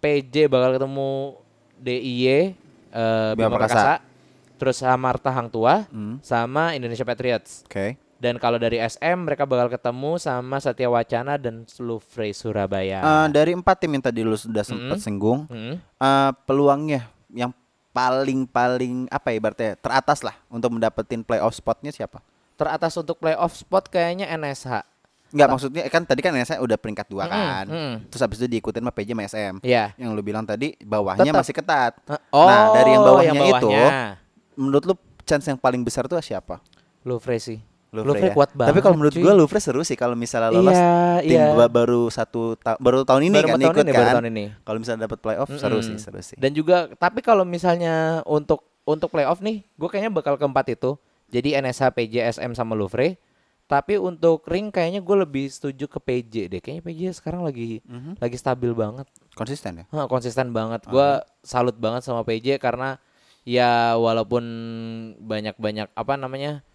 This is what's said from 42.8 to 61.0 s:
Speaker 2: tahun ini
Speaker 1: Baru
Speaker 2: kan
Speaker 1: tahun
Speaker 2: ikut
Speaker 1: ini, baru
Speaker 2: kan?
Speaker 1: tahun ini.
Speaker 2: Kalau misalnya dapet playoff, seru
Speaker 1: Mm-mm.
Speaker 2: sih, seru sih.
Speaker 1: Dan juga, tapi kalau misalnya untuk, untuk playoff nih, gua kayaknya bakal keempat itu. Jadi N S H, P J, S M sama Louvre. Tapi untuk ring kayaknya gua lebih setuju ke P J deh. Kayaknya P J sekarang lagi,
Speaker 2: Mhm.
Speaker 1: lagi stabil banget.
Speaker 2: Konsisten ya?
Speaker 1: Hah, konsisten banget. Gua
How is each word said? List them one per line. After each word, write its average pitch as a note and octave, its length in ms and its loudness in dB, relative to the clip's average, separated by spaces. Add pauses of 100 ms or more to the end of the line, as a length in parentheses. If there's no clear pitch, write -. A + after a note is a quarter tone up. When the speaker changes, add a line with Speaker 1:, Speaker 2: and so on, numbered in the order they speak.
Speaker 2:
tahun C3+ 240 4
ini G3+ 80 4
Speaker 1:
Baru - 160 4
Speaker 2:
kan B2+ 80 2
Speaker 1:
tahun C3+ 80 4
Speaker 2:
ikut - 160 4
Speaker 1:
ini, D3+ 80 2
baru B2 160 6
Speaker 2:
kan? B2 80 4
Speaker 1:
tahun A#2 160 0
ini. G#2+ 140 -6 (180)
Speaker 2:
Kalau A2 160 -6
misalnya A2+ 220 -6 (100)
dapet A2 80 -10
playoff, A2+ 400 -4
seru A2 200 -2
Speaker 1:
Mm-mm. A2+ 120 -6
Speaker 2:
sih, G#2+ 80 -10
seru G2 240 -16
sih. - 160 -20
Speaker 1:
Dan C3+ 160 0
juga, E3 400 2
tapi F3+ 240 -2
kalau G#3+ 240 4
misalnya E3 800 0
untuk, D3 400 0 (240)
untuk D#3 240 -2
playoff E3 320 0
nih, G#3+ 320 -6
gua D#3+ 160 -6
kayaknya G#3 240 -4
bakal C#3+ 240 -2
keempat C3+ 320 -2
itu. C3 240 -4 (320)
Jadi B2 240 -2
N C#3 160 0
S B2+ 160 -2
H, B2+ 80 4
P A#2 160 -4
J, A#2 240 -2
S - 80 -8
M A2 160 -6
sama A2+ 240 -4
Louvre. B2 400 -2 (460)
Tapi C#3+ 320 -2
untuk E3 480 0
ring F#3+ 240 -6
kayaknya F#3 320 -4
gua F#3+ 240 2
lebih C#3 260 -6
setuju C#3 380 -10
ke C#3 100 -10
P - 100 -10 (120)
J A2+ 140 -14 (120)
deh. F#2 160 -8
Kayaknya E3 220 -12
P E3+ 100 -12
J D#3+ 60 -10 (100)
sekarang F3 320 -8
lagi, A#2 400 -8
Speaker 2:
Mhm. B2+ 360 -16
Speaker 1:
lagi A#2+ 200 -6
stabil B2 320 -2
banget. A#2 360 -6 (280)
Speaker 2:
Konsisten G#2+ 480 -10
ya? - 60 -20
Speaker 1:
Hah, D3 160 -4
konsisten B2 460 -4
banget. A2+ 340 -4
Gua C#3 380 2